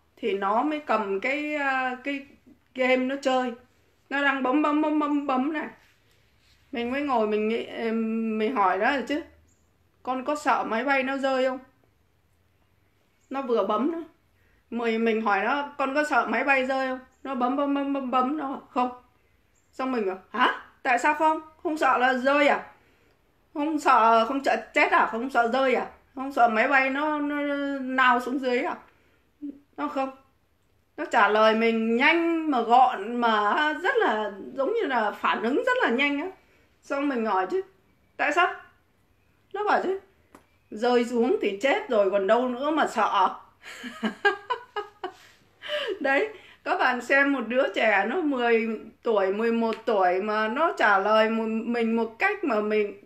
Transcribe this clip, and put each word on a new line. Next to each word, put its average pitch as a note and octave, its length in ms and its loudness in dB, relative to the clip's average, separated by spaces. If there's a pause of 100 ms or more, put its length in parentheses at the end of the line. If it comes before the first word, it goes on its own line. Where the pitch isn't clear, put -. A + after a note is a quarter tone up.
(160)
thì G3 220 -4
nó G3+ 240 0
mới D4+ 180 -2
cầm G3+ 400 -2
cái, D4 340 -4
à, C4 500 -4
cái C#4 220 -8 (480)
game B3+ 220 2
nó B3+ 260 -2
chơi, B3+ 300 0 (580)
nó C#4 120 -2
đang C4+ 200 0
bấm, C4 200 2
bấm, D4+ 200 2
bấm, D4+ 160 0
bấm, D4 280 -2
bấm C4 260 0
này. D4+ 160 -6 (1080)
Mình A#3+ 180 -4
mới C#4 100 -2
ngồi A#3+ 240 0
mình G#3+ 220 0
nghĩ, A3+ 180 -2 (720)
mình A3 180 0
hỏi F#3 220 2
nó A#3 120 2
rồi C#4 180 -2
chứ, D4 140 -2 (800)
"Con B3+ 220 -6
có D4 120 -4
sợ C4 320 0
máy A3+ 160 -2
bay C#4 180 2
nó C4+ 140 -4
rơi C4 320 0
không?" C4 100 -4 (1700)
Nó C4+ 120 -6
vừa A3+ 240 0
bấm A3 260 0
nữa. E4 120 -8 (640)
Mình, A3+ 340 -2
mình A3 180 0
hỏi G3+ 220 0
nó, C#4+ 240 -2 (100)
"Con C4+ 160 -2
có D4 100 0
sợ C4+ 240 0
máy A3+ 160 -2
bay C4+ 200 2
rơi C4 240 -2
không?" B3+ 100 -6 (240)
Nó C4+ 120 -8
bấm, B3+ 220 -2
bấm, C#4 180 0
bấm, C#4 180 -2
bấm, B3+ 180 -4
bấm, C4 260 0
nó C#4 120 -6
bảo, C#4 220 -10
"Không." B3 200 -2 (840)
Xong C4 200 -4
mình A3 140 -2
bảo, F#3 120 -4 (120)
"Hả? B3 320 -2 (200)
Tại B3 160 2
sao D4+ 160 2
không? D#4 260 2 (220)
Không D#4 160 -4
sợ C4+ 200 2
là B3+ 160 2
rơi C#4 340 2
à? G#3 180 0 (880)
Không D4+ 240 -2
sợ, A3+ 500 6
không C4+ 160 -4
sợ A3+ 120 2 (180)
chết E4+ 180 4
à? D4+ 180 4
Không A#3+ 200 -6
sợ A#3+ 220 2
rơi C4 220 2
à? - 120 -2 (280)
Không C#4 180 -8
sợ A#3 160 4
máy A3+ 200 2
bay C4+ 220 2
nó, D4+ 280 -2
nó, D4 220 -4
nó C#4+ 140 -2 (260)
lao B3+ 400 2
xuống B3 180 -4
dưới B3 200 -2
à?" E4 180 -4 (1000)
Nó C#4+ 120 -6
không. C4+ 220 -4 (840)
Nó D4 80 -8
trả G#3+ 240 4
lời A3 260 6
mình A3+ 420 2
nhanh D#4+ 540 2
mà B3 120 2
gọn, A#3+ 540 4
mà A3 380 2 (280)
rất B4 140 0
là, A#3 360 0 (220)
giống C4+ 200 -2
như G#4+ 120 0
là A#3 240 0
phản - 320 -2
ứng C#4 240 0
rất B4+ 160 2
là D#4 80 2
nhanh C#4+ 300 0
á. F4+ 80 -6 (560)
Xong C#4 240 -4
mình A#3 180 -2
hỏi F#3 240 0
chứ, F#4+ 100 -2 (560)
"Tại C#4+ 160 0
sao?" F4+ 220 2 (1000)
Nó G4+ 120 -4
bảo E4 180 2
chứ, G4 180 -4 (720)
"Rơi A#3+ 340 2
xuống B3 380 2
thì G3+ 200 -2
chết G4+ 260 0
rồi G3+ 220 4
còn G3 160 0
đâu A#3+ 220 4
nữa C4 220 -4
mà D4 160 2
sợ." G3 480 0 (640)
<laughs> G#3+ 100 -4 (1900)
Đấy, C#4 280 0 (360)
các F#4 140 -2
bạn B3 220 0
xem C#4 320 2
một A#3 160 -2
đứa B3+ 140 2 (120)
trẻ G#3+ 340 2
nó C4+ 80 -4
mười A#3+ 520 2 (340)
tuổi, G3 300 2
mười A3+ 200 0
một A3+ 320 0
tuổi F#3+ 380 2
mà G#3+ 260 -2
nó D4 300 0
trả G3+ 200 6
lời A3 320 4
một, A3+ 160 -2
mình A3+ 500 -2
một A3+ 220 -4
cách G4 260 -2
mà A3+ 160 0
mình G#3 460 -2